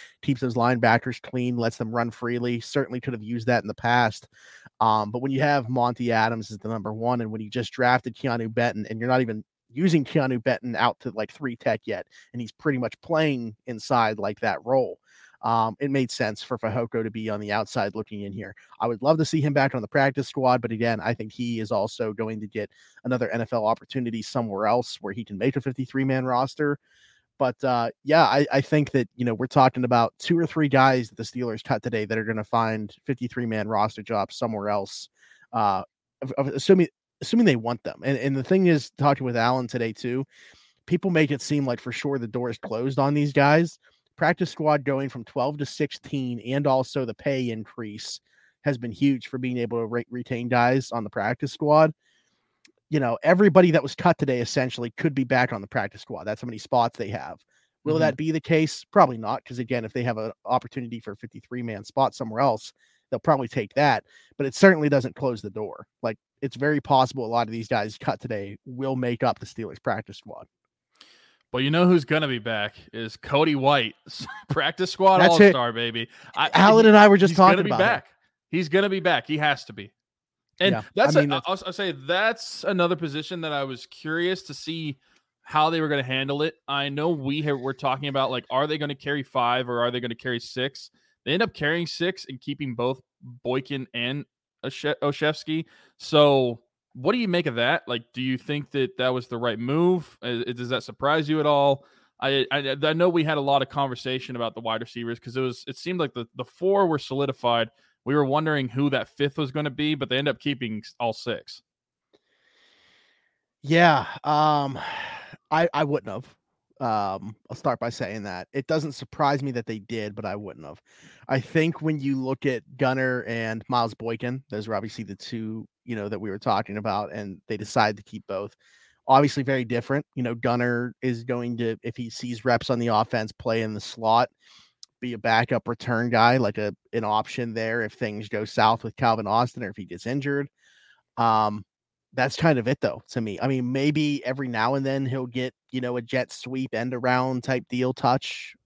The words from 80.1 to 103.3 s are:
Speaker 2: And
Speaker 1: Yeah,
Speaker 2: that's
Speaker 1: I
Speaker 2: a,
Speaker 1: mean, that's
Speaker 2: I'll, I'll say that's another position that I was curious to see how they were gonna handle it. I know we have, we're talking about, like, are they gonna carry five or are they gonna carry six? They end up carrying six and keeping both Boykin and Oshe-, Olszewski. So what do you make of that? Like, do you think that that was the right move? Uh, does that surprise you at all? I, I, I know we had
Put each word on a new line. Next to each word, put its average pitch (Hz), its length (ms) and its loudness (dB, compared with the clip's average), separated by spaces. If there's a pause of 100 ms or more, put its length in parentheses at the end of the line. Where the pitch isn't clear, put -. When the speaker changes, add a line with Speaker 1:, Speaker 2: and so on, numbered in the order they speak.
Speaker 2:
And 185 160 2
Speaker 1:
Yeah, 110 80 -2 (140)
Speaker 2:
that's 202 180 4
Speaker 1:
I 156 60 8
Speaker 2:
a, - 20 4
Speaker 1:
mean, 147 80 2
that's 160 180 -4
Speaker 2:
I'll, 185 180 -4
I'll 185 60 -10
say 190 200 -4
that's 208 720 -2
another 180 320 2
position 156 460 -8
that 156 100 -6
I 143 100 -2
was 131 240 -10
curious 175 580 -4
to 143 100 -12
see 160 440 -8 (440)
how 156 280 2
they 165 100 0
were 156 80 0
gonna 143 140 0
handle 135 400 -2
it. 160 140 -4 (100)
I 139 220 -4
know 147 220 -2
we 147 320 -2
have, 143 180 0
we're 131 120 -4
talking 135 360 -2
about, 135 240 0
like, 123 180 -6
are 135 160 2
they 151 100 -2
gonna 147 200 -4
carry 143 260 -4
five 123 460 0
or 120 120 -2
are 120 120 2
they 123 80 -4
gonna 117 160 -6
carry 123 240 -4
six? - 500 -8 (340)
They 131 80 -2
end 185 100 0
up 220 120 -4
carrying 160 320 -2
six 180 420 -6
and 131 120 -16
keeping 139 340 -8
both 127 260 -2 (220)
Boykin 127 720 -6
and 127 300 -6 (400)
Oshe-, 147 380 -4
Olszewski. 156 640 -2 (320)
So 139 640 4 (360)
what 131 140 -2
do 247 80 0
you 233 80 -2
make 175 200 0
of 120 100 -4
that? 123 320 2
Like, 120 240 -4
do 123 100 -8
you 127 160 -2
think 147 320 -8
that 135 280 -2
that 127 100 2
was 127 180 -2
the 120 100 -8
right 117 220 -2
move? 160 640 0
Uh, 120 220 -4
does 123 240 -8
that 123 160 -2
surprise 143 440 0
you 156 120 0
at 147 60 2
all? 139 380 4 (360)
I, 135 320 0
I, 139 280 -2
I 156 120 2
know 175 160 2
we 170 160 2
had 156 120 0